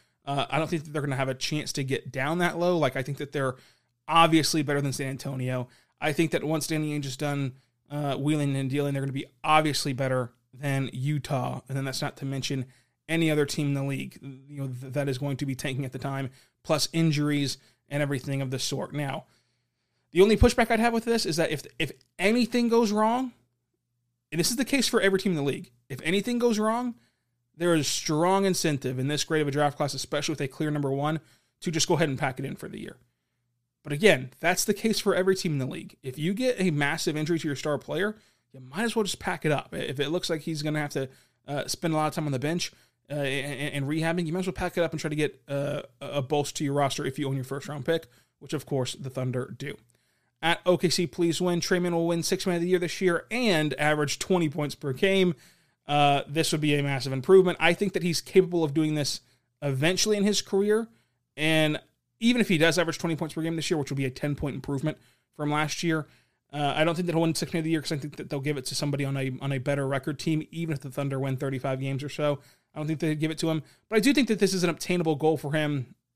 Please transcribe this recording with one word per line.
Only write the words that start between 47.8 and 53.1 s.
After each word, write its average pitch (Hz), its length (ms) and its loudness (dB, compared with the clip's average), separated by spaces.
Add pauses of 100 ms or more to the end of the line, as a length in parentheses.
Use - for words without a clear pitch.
pick, 165 200 0 (320)
which - 140 -12
of 151 140 -6
course 127 280 -2
the - 140 -12
Thunder 127 480 -6
do. - 220 -12 (640)
At 165 240 2
O 180 100 6
K 175 140 2
C, 175 160 0
please 170 340 0
win. 180 200 2
Trey - 180 0
Mann 175 160 0
will 170 120 2
win 170 160 0
sixth 180 240 -2
man 175 100 0
of 170 60 -2
the 175 60 -2
year 180 100 4
this 170 220 -4
year 175 300 2